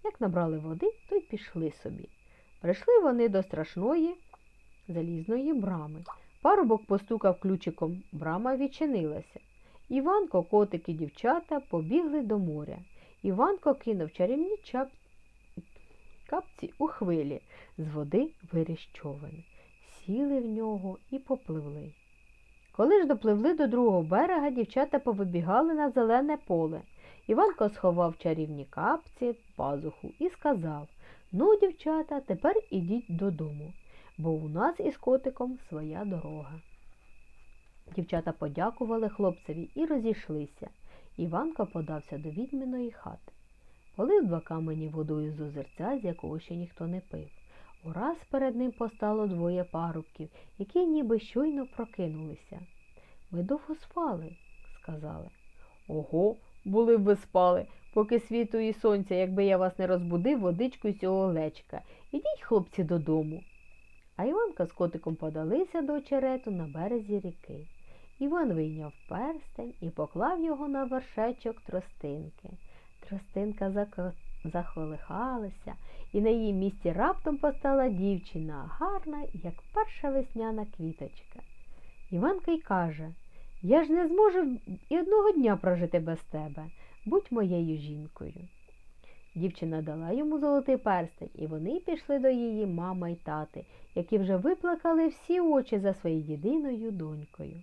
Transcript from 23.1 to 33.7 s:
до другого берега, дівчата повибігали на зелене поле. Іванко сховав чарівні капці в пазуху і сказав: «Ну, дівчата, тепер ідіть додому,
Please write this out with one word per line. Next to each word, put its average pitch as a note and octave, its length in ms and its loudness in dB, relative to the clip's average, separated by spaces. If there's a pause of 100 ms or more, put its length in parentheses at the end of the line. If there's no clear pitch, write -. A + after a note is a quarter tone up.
до D#4 120 2
другого A3 360 4
берега, C#4+ 480 2
дівчата B3+ 480 0
повибігали G3+ 760 2
на D4 160 2
зелене B3 460 4
поле. D#3+ 440 0 (460)
Іванко C#4+ 420 4
сховав F3 500 2
чарівні D#3 460 -2
капці B3 680 -2
в - 260 -10
пазуху C#3+ 640 -4
і E4+ 100 0
сказав: D#3+ 600 -2 (440)
«Ну, F#4+ 280 6
дівчата, D#4 600 0
тепер C#4 340 0 (160)
ідіть F#3 460 -2
додому, D#3 560 -4 (460)